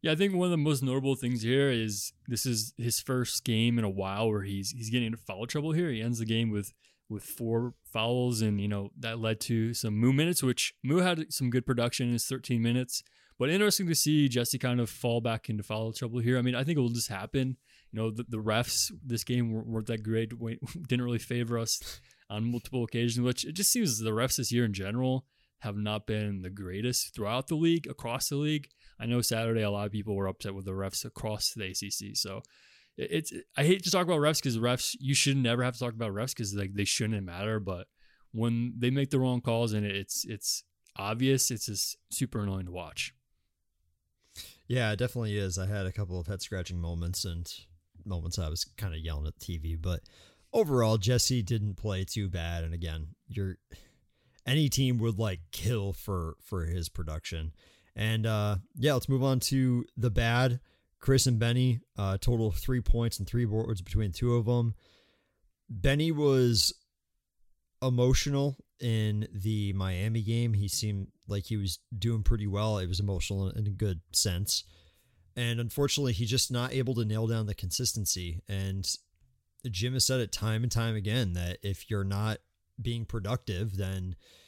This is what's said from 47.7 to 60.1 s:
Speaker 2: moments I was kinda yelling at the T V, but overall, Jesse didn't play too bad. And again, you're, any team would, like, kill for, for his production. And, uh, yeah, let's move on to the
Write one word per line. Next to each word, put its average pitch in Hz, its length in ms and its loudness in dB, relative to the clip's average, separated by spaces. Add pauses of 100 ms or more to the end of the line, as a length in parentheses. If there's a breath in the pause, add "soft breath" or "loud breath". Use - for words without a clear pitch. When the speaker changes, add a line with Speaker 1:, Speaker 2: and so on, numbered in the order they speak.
Speaker 2:
moments 85 340 -4
I 85 100 -2
was 85 160 -4
kinda 82 340 -8
yelling 78 280 -4
at 78 120 -6
the - 60 -18
T 85 140 -6
V, 82 180 -4
but 82 240 -2 (520 loud breath)
overall, 123 460 4
Jesse 120 440 2
didn't 104 340 0
play 95 280 -2
too 101 240 -4
bad. 85 360 -4
And 82 100 -4
again, 80 400 -6 (120)
you're, 95 300 -4 (880 soft breath)
any 139 220 4
team 127 300 2
would, 110 200 0
like, 101 220 0 (100)
kill 101 420 -2
for, 87 500 -4
for 87 240 -4
his 85 220 -2
production. 78 640 -6 (420 soft breath)
And, 110 320 0
uh, 104 300 0 (180)
yeah, 139 200 2
let's 123 140 0
move 135 140 2
on 135 180 2
to 127 440 2 (120)
the 120 140 2